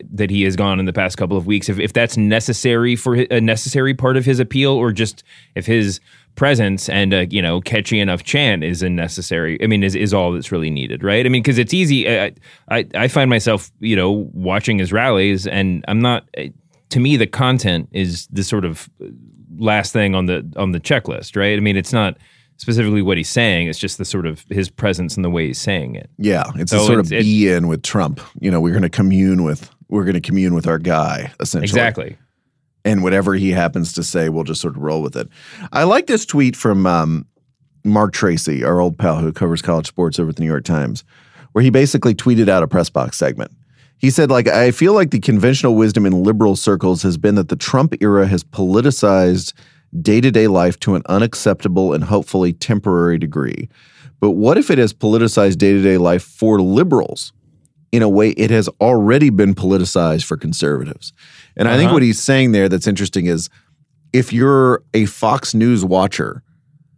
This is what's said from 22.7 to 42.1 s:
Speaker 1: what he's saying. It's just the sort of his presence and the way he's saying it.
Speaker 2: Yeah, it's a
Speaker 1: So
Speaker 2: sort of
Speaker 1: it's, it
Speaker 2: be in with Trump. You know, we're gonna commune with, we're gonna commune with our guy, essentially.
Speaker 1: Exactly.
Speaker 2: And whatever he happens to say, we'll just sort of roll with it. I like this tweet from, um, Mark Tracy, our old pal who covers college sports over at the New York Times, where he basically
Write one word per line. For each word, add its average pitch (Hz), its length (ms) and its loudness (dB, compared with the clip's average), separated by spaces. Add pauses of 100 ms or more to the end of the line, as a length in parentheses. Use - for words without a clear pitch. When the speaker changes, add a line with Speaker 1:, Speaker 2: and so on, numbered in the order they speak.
Speaker 1:
what 95 140 0
he's 82 140 -4
saying. 95 400 2
It's 80 100 -8
just - 180 -8
the 95 60 -8
sort 92 220 -6
of 78 240 -10
his 98 200 -4
presence 87 460 -4
and 95 80 -4
the 87 60 -2
way 82 180 -2
he's 64 140 -8
saying 73 340 -4
it. 50 220 -18
Speaker 2:
Yeah, 104 260 -2 (120)
it's 90 180 -6
a 104 60 4
Speaker 1:
So 107 80 2
Speaker 2:
sort 117 120 4
of 92 60 2
Speaker 1:
it's, 80 80 -6
it 113 100 0
Speaker 2:
be 107 240 4
in 87 220 0
with 80 140 -4
Trump. 80 360 -2 (220)
You 95 100 0
know, 85 80 2
we're 85 140 0
gonna 92 160 0
commune 95 540 2
with, 76 260 -6 (180)
we're 101 160 -2
gonna 92 160 -2
commune 92 340 -2
with 82 140 -2
our 82 100 0
guy, 78 600 -2
essentially. - 300 -6
Speaker 1:
Exactly. 117 480 -2 (640)
Speaker 2:
And 101 180 0
whatever 95 340 2
he 95 160 0
happens 85 420 -2
to 85 100 -6
say, 82 240 -2
we'll 80 160 -2
just 78 160 -8
sort 73 160 -6
of 69 60 -12
roll 78 200 -4
with 71 140 -8
it. - 140 -8 (420)
I 151 140 0
like 247 220 2
this 226 180 0
tweet 135 320 0
from, 98 280 2
um, 80 400 0 (600)
Mark 104 260 2
Tracy, 80 540 -2
our 87 160 2
old 85 160 -2
pal 82 220 0
who 80 120 -2
covers 85 300 -4
college 80 260 -2
sports 85 320 -4
over 82 120 -2
at 73 40 -8
the 82 60 -6
New 80 80 -2
York 76 160 -4
Times, 73 400 -4 (480)
where 113 100 2
he 131 60 4
basically 127 440 2